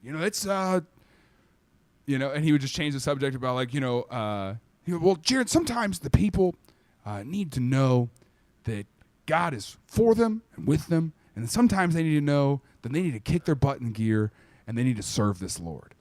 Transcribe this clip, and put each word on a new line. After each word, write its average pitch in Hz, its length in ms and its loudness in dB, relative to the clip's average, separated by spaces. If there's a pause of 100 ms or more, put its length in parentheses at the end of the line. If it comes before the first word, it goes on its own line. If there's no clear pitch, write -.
you 117 80 -14
know, 156 120 -6
it's, 208 240 -4
uh, 185 340 0 (1200)
you 139 120 -2
know, 135 140 -2
and 147 120 -4
he 156 80 2
would 147 100 6
just 135 140 -6
change 151 180 -2
the 139 60 -4
subject 139 360 -2
about, 127 200 -2
like, 127 180 -2
you 143 60 -2
know, 123 240 0
uh, 104 520 -4 (280)
he - 80 -6
goes, 170 100 -2
Well, 185 140 4
Jared, 247 340 -2
sometimes 240 500 0
the 131 100 -8
people, 185 460 2 (500)
uh, 101 180 -8
need 165 300 -6
to 131 60 -4
know 127 500 2 (560)
that 104 200 -6 (400)
God 165 280 0
is 107 240 -10 (100)
for 226 280 4
them 226 260 2 (140)
and 165 120 -8
with 151 200 2
them, 165 260 0 (220)
and 117 140 -6
sometimes 190 460 4
they 165 80 2
need 160 120 2
to 147 60 4
know 143 400 2 (200)
that 117 100 -8
they 151 100 -2
need 175 120 0
to 110 60 -6
kick 160 260 0
their 160 100 2
butt 139 240 0
in 120 120 -6
gear 107 400 2 (360)
and 113 100 -6
they 120 60 0
need 127 140 2
to 98 60 -6
serve 104 360 0
this 92 200 -8
Lord. 82 420 -14